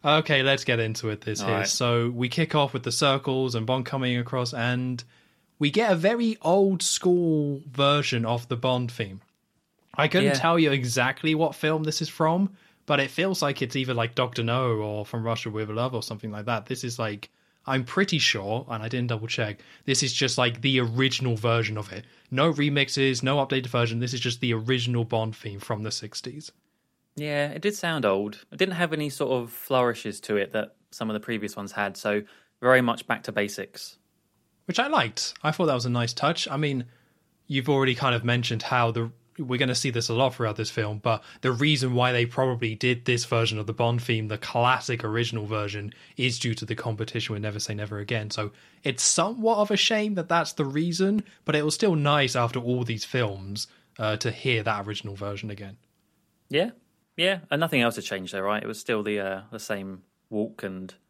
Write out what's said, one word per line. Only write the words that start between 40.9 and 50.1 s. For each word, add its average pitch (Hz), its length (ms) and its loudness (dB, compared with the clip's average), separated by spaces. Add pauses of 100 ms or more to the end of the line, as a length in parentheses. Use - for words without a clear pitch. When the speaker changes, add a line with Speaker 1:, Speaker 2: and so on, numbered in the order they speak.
Speaker 1:
but 110 200 0 (200)
the 131 100 2
reason 127 400 2
why 123 200 4
they 120 120 4
probably 120 500 0
did 120 300 0
this 120 220 0
version 113 320 2
of 104 80 -6
the 113 80 -4
Bond 120 280 2
theme, 110 260 -2
the 104 100 -6
classic 123 640 0
original 113 400 -2
version, 104 480 -6 (240)
is 123 220 0
due 117 160 -2
to 110 100 -10
the 113 100 -6
competition 110 600 -4
with 104 80 -6
Never 104 180 -6
Say 110 140 -6
Never 104 240 -6
Again. 107 320 -4
So 104 220 -6 (320)
it's 135 180 -2
somewhat 220 560 2
of 208 120 2
a 208 60 2
shame 214 380 0